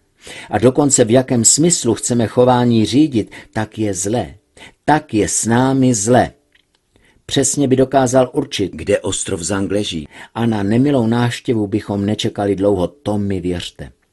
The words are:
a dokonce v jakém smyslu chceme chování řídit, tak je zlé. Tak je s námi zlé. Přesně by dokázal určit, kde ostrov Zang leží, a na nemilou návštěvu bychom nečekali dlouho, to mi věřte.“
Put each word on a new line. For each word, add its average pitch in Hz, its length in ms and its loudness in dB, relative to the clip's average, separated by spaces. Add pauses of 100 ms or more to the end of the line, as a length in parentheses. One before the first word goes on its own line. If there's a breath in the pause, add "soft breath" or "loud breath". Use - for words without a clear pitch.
(500 loud breath)
a - 80 -2
dokonce 127 460 4
v 107 60 -2
jakém 123 340 2
smyslu 156 500 2
chceme 117 320 -2
chování 120 600 4
řídit, 117 440 0 (220 loud breath)
tak 107 260 -6
je 104 160 -2
zlé. 98 400 -4 (500 loud breath)
Tak 151 300 -2
je 101 140 2
s - 180 -4
námi 127 480 2
zlé. 107 380 2 (920 soft breath)
Přesně 139 420 -2
by 127 80 2
dokázal 131 560 2
určit, 107 400 -4
kde 82 280 -2
ostrov 98 400 -6
Zang 95 300 -4
leží, 90 380 -6 (260 loud breath)
a 117 120 -2
na 110 160 0
nemilou 120 440 2
návštěvu 120 600 0
bychom 101 400 -4
nečekali 101 500 -2
dlouho, 92 320 0
to - 300 -6
mi 98 220 -4
věřte.“ 87 500 -8 (220)